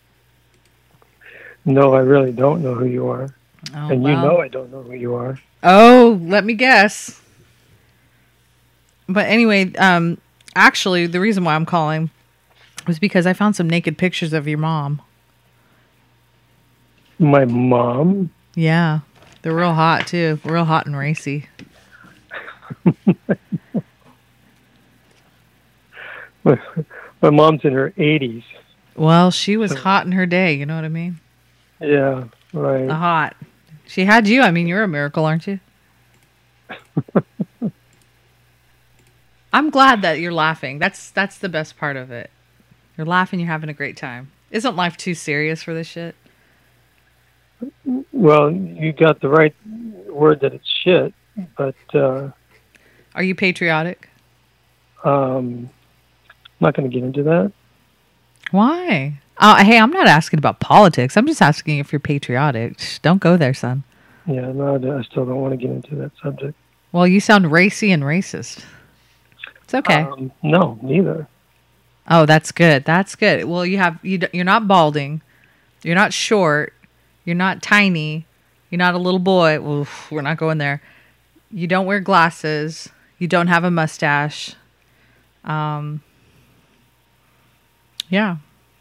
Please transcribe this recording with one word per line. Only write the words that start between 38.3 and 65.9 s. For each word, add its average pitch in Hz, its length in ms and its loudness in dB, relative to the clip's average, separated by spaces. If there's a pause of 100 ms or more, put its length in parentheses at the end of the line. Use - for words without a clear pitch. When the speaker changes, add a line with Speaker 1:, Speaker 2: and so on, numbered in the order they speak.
Speaker 2:
I'm 285 180 0
glad 262 320 4
that 160 180 -2
you're 175 140 -6
laughing. 156 460 -2
That's, 185 320 -6
that's 196 260 -6
the 196 120 -8
best 156 280 -8
part 143 200 -8
of 127 140 -14
it. 117 180 -14 (680)
You're 165 100 -10
laughing, 185 320 -2
you're 170 100 -6
having 156 200 -8
a 151 40 -12
great 143 240 -12
time. 127 340 -16 (200)
Isn't 220 240 -4
life 175 220 -2
too 180 180 -8
serious 156 480 -6
for 165 100 -12
this 160 140 -10
shit? 170 280 -16 (2000)
Speaker 1:
Well, 151 400 4
you 170 420 -6
got 156 280 2
the 139 80 -4
right 156 240 4 (540)
word 147 340 2
that 135 120 -2
it's - 140 -18 (160)
shit, 170 300 0 (440)
but, 135 180 -6 (180)
uh, 139 360 -2 (840)
Speaker 2:
Are 175 100 -6
you 185 120 -2
patriotic? 170 720 -2 (920)
Speaker 1:
Um, 131 680 -2 (600)
I'm - 300 -20
not 160 140 2
gonna 135 160 -6
get 123 140 -6
into 135 200 -4
that. 175 280 0 (1000)
Speaker 2:
Why? 208 680 -2 (180)
Uh, 208 260 8
hey, 226 160 8
I'm 226 120 4
not 359 160 2
asking 160 320 4
about 123 200 0
politics. 156 580 4
I'm 240 100 4
just 320 140 -2
asking 151 380 2
if 143 140 -10
you're 147 60 -4
patriotic. 131 800 -4
Shh, - 200 -12
don't 180 220 2
go 175 160 4
there, 131 160 2
son. 131 300 -6 (440)
Speaker 1:
Yeah, 131 260 -6
no, 139 220 -2
I - 40 0
d-, 127 100 -4
I 139 140 -4
still 131 220 -6
don't 127 160 -6
wanna 135 160 -4
get 127 140 -6
into 131 240 -10